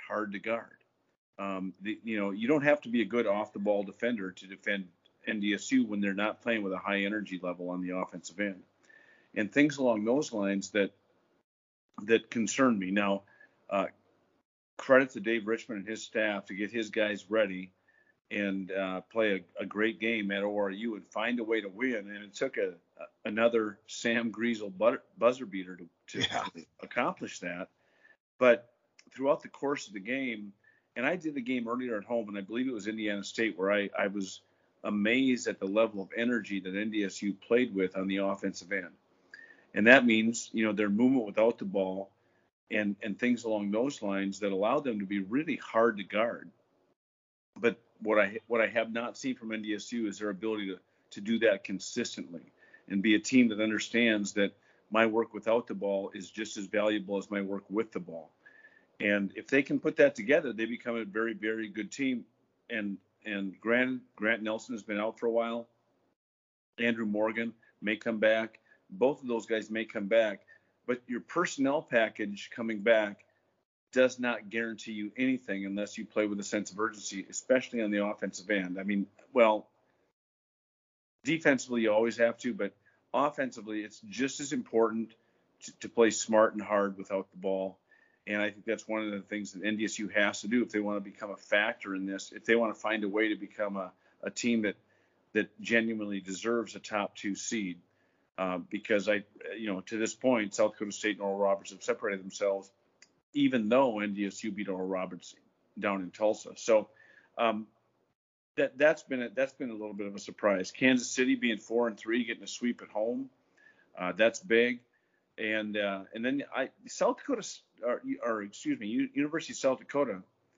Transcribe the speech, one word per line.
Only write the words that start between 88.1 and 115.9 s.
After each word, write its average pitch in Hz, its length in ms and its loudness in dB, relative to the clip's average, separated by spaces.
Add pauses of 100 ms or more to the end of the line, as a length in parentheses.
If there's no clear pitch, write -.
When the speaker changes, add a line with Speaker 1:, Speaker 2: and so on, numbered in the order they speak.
Speaker 1:
And 104 140 -2
I 104 100 0
think 101 140 -14
that's 107 220 -4
one 110 180 -2
of 107 60 -4
the 101 100 -4
things 101 320 -8
that 90 120 -8
N 107 120 0
D 110 80 0
S - 140 -2
U 107 100 -4
has 104 340 2
to 107 60 -6
do 120 140 4
if 101 80 -4
they 107 80 -2
want 104 240 -2
to 101 80 -16
become 101 200 -10
a 95 60 -10
factor 104 600 0
in 95 100 -4
this, 98 260 -8
if - 120 -16
they 113 100 4
want 113 200 2
to - 60 -20
find 110 220 -2
a 104 60 -2
way 107 200 2
to 107 60 -2
become 101 420 -6
a, 92 140 -6 (320)
a 101 80 -6
team 117 320 0
that, 101 140 -2 (560)
that - 280 -2
genuinely 107 600 0
deserves 98 560 -4
a 98 40 -16
top 101 360 -4
two 101 180 -4
seed. 92 440 -6 (600)
Uh, 92 200 -2 (120)
because 104 380 0
I, 104 160 0 (340)
you 113 80 -6
know, 95 140 -2
to 110 180 -6
this 107 160 -2
point, 113 400 2
South 107 180 2
Dakota 104 200 -6
State 107 240 -2
and 101 60 -12
Oral 98 160 0
Roberts 98 340 2
have 95 100 -20
separated 107 400 -4
themselves, 98 480 -2 (640)
even 131 340 2
though 123 320 4
N 104 140 -2
D 101 120 0
S 95 180 -6
U 110 80 -4
beat 98 160 -6
Oral 92 180 -4
Roberts 92 480 -6 (440)
down 98 240 0
in 87 80 -8
Tulsa. 107 460 0
So, 107 320 4 (480)
um, 110 300 0 (920)
that, 135 220 0
that's 156 240 6
been 127 200 -4
a, 120 80 -6
that's 131 240 -2
been 131 160 -8
a 113 40 -8
little 107 200 -8
bit 101 120 -4
of 101 80 -8
a 101 40 -12
surprise. 98 520 0
Kansas 127 400 4
City 131 240 2
being 117 240 0
four 117 300 0
and 101 100 -8
three, 117 260 0
getting 113 200 -8
a 98 40 -12
sweep 120 340 -4
at 92 60 -16
home, 123 420 -2 (680)
uh, 90 140 -2
that's 110 280 4
big. 120 400 4 (580)
And, 107 380 -2
uh, 101 240 0 (120)